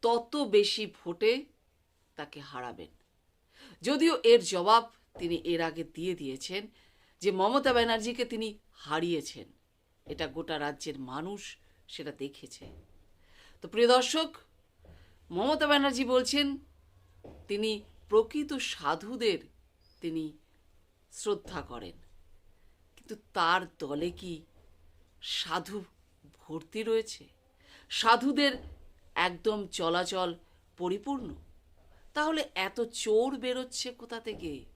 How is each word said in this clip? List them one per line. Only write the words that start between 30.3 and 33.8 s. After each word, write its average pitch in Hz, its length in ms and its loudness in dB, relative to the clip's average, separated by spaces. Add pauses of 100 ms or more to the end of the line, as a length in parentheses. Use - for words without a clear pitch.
পরিপূর্ণ, 202 480 -4 (880)
তাহলে 311 260 0 (240)
এত - 120 -8 (240)
চোর 226 280 4 (120)
বেরোচ্ছে 254 460 -4 (120)